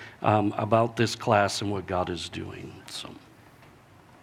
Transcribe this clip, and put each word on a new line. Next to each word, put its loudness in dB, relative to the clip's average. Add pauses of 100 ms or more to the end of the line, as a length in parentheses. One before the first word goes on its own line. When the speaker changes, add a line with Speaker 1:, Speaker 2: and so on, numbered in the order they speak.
(200)
Speaker 1:
um, 4
about 2
this 2
class 4
and -2
what -4
God -2
is -6
doing. -12
So. -12
Speaker 2:
Thank -20 (1040)